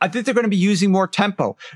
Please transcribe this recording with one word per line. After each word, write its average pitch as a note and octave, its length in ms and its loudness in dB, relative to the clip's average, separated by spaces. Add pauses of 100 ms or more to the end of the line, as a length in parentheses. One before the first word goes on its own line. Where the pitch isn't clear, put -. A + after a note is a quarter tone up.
I F#3 60 2
think G#3+ 180 -6
they're C4 80 0
gonna A#3 140 0
be G3+ 100 0
using F#3+ 340 2
more F#3+ 160 2
tempo. F#3+ 500 -2 (180)